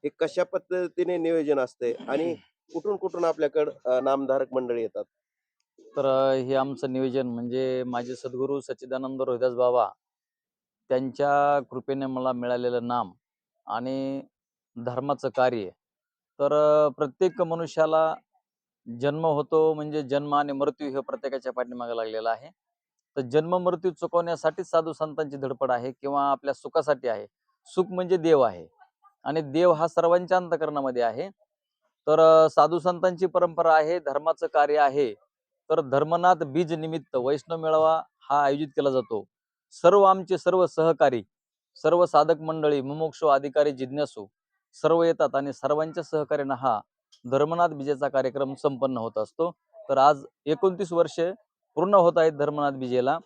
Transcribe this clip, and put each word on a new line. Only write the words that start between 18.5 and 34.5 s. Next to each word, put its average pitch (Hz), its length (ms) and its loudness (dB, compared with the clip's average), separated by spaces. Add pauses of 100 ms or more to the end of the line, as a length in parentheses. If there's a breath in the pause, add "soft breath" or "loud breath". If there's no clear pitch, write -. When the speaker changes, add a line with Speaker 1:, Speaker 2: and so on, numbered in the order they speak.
Speaker 2:
जन्म 147 240 -2
होतो 156 480 2
म्हणजे 151 280 -6
जन्म 143 340 -4
आणि 147 160 0
मृत्यू 139 380 -4
हे 135 100 -4
प्रत्येकाच्या 127 540 -8
पाठीमागे 120 440 -8
लागलेला 110 320 -6
आहे. 120 200 -6 (680)
तर 139 60 -4
जन्म 156 360 0
मृत्यू 180 340 -2
चुकवण्यासाठी 170 720 -4
साधू 160 300 -2
संतांची 151 440 -6
धडपड 135 340 -4
आहे 123 200 -4
किंवा 139 320 -4
आपल्या 139 300 -2
सुखासाठी 135 540 -4
आहे. 104 200 -6 (380)
सुख 185 200 -2
म्हणजे 180 320 -2
देव 156 240 4
आहे 90 260 -2 (560)
आणि 151 180 -2
देव 156 300 4
हा 160 160 2
सर्वांच्या 175 500 2
अंतःकरणामध्ये 151 640 -2
आहे. 117 280 -2 (800)
तर, 160 380 8
अ, 156 40 4
साधू 156 300 4
संतांची 180 460 -2
परंपरा 165 500 2
आहे, 160 240 2
धर्माचं 151 480 -4
कार्य 147 320 2